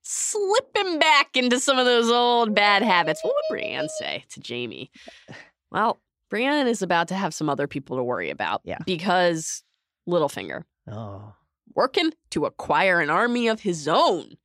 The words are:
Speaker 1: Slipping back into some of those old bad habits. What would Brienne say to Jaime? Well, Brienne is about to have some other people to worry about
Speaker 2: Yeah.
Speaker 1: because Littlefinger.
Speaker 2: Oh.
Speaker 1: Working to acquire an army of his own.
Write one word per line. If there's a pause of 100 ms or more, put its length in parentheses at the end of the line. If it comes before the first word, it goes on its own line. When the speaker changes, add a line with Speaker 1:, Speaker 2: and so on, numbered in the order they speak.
Speaker 1:
Slipping
back
into
some
of
those
old
bad
habits.
What
would
Brienne (100)
say
to
Jaime? (800)
Well, (300)
Brienne
is
about
to
have
some
other
people
to
worry
about
Speaker 2:
Yeah.
Speaker 1:
because (460)
Littlefinger. (260)
Speaker 2:
Oh. (400)
Speaker 1:
Working (180)
to
acquire
an
army
of
his
own.